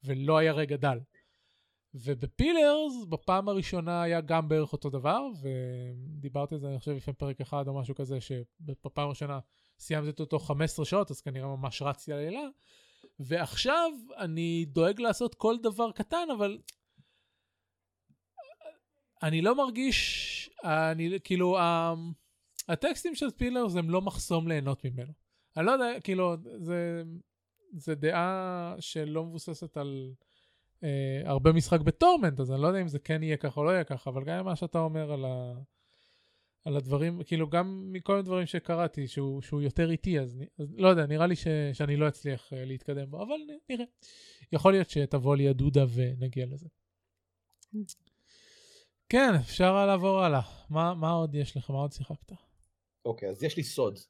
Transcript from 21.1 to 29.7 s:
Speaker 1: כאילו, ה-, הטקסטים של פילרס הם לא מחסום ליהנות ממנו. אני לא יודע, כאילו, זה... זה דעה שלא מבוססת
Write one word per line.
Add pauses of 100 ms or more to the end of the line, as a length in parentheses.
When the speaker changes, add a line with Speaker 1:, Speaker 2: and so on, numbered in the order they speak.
Speaker 1:
כאילו,
ה-, (720)
הטקסטים
של
פילרס
הם
לא
מחסום
ליהנות
ממנו. (440)
אני
לא
יודע,
כאילו, (220)
זה... (760)
זה
דעה
שלא
מבוססת